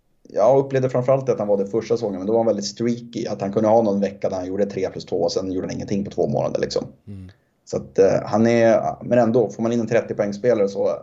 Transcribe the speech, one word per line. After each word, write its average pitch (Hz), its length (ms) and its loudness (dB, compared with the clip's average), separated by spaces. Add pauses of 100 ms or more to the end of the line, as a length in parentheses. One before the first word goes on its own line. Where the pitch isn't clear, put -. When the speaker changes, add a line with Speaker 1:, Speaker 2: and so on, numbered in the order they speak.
(280)
Speaker 1:
jag 120 300 4
upplevde 135 320 0
framförallt 131 380 0
att 113 100 0
han 104 100 -2
var 101 80 4
det 98 100 0
första 113 300 -2
säsongen, 101 220 -4
men 95 80 -6
då 110 60 0
var 113 80 4
han 113 60 0
väldigt 104 180 0
streaky, 117 640 -4
att 104 140 -6
han 98 120 -4
kunde 110 160 2
ha 113 140 6
någon 101 180 2
vecka 98 280 -2
där 95 80 -6
han 92 100 -6
gjorde 98 200 -2
tre 92 240 -4
plus 82 140 -10
två 92 120 -4
och 85 160 0
sen 92 200 -4
gjorde 90 140 -4
han - 80 -8
ingenting 98 300 -4
på - 60 -8
två 85 180 0
månader, - 320 -2
liksom. - 240 -4 (220)
Speaker 2:
Mm. 95 240 -16 (340)
Speaker 1:
Så - 120 -8
att, - 220 -4
eh, 95 260 4
han 110 220 2
är, 113 580 4
men 120 140 2
ändå, 113 320 2
får 110 120 -8
man 117 100 0
in 117 80 0
en 110 80 -4
trettio 110 260 0
poängspelare 104 540 0
så, 98 340 -2